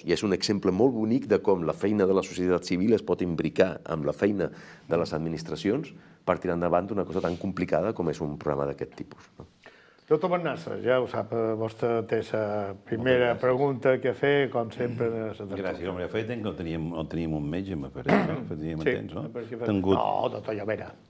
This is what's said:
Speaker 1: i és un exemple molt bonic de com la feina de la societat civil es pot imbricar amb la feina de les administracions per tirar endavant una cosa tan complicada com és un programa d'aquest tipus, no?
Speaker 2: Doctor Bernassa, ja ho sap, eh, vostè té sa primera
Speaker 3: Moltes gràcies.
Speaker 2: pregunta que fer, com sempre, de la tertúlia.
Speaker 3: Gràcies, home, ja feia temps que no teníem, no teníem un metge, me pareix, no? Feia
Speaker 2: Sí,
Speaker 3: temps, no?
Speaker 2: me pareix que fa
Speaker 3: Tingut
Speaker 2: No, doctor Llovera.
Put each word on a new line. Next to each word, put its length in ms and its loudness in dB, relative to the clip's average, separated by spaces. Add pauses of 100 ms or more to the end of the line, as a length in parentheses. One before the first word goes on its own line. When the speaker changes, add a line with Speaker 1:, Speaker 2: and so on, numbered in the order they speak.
Speaker 1:
i 80 4
és 80 0
un 100 2
exemple 380 2
molt 240 4
bonic 320 0
de 160 4
com 240 2
la 80 0
feina 320 2
de 80 4
la 80 4
societat 420 0
civil 300 4
es 80 2
pot 180 0
imbricar 640 2
amb 240 -2
la 80 0
feina 320 2 (400)
de 140 2
les 120 -2
administracions 800 -2 (340)
per 140 2
tirar 160 0
endavant 400 2
una 100 -2
cosa 160 -2
tan 160 0
complicada 560 0
com 160 -2
és 140 -2
un 160 -4
programa 320 -2
d'aquest 320 -10
tipus, 240 -18 (100)
no? 120 -20 (560)
Speaker 2:
Doctor 240 2
Bernassa, 460 -2 (100)
ja 160 4
ho 80 -2
sap, 240 -4
eh, 240 0
vostè 300 -2 (180)
té 160 0
sa 180 -2 (460)
primera 460 4
Speaker 3:
Moltes 80 -2
gràcies. 20 -12
Speaker 2:
pregunta 600 4
que 120 2
fer, 400 4
com 160 0
sempre, 400 -2
de 100 -2
la 140 -4
tertúlia. 300 -6
Speaker 3:
Gràcies, 260 -4
home, 140 -4
ja 60 -4
feia 180 -2
temps 160 -6
que 60 -2
no 40 -4
teníem, 380 -4
no 180 -4
teníem 240 -2
un 160 -2
metge, 260 -4
me 140 -6
pareix, 400 2
no? 60 -4 (100)
Feia 320 -6
Speaker 2:
Sí, 60 -6
Speaker 3:
temps, 320 0
no? 80 -6
Speaker 2:
me 60 -10
pareix 200 -10
que 80 -8
fa 80 -6
Speaker 3:
Tingut 320 4
Speaker 2:
No, 320 0
doctor 240 -6
Llovera. 380 -6 (180)